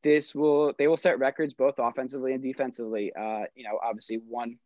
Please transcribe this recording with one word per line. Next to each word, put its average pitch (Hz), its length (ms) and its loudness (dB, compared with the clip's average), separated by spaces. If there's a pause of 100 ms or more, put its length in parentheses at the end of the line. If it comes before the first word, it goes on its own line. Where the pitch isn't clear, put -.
This 147 320 4
will, 147 440 4
they 143 80 4
will 160 120 4
set 165 200 2
records 139 360 0
both 135 240 2
offensively 131 560 -2
and 131 80 -4
defensively. 120 760 -4
Uh, 107 260 -6 (100)
you 123 100 -18
know, 104 180 -6
obviously 113 340 -6
one 117 500 -8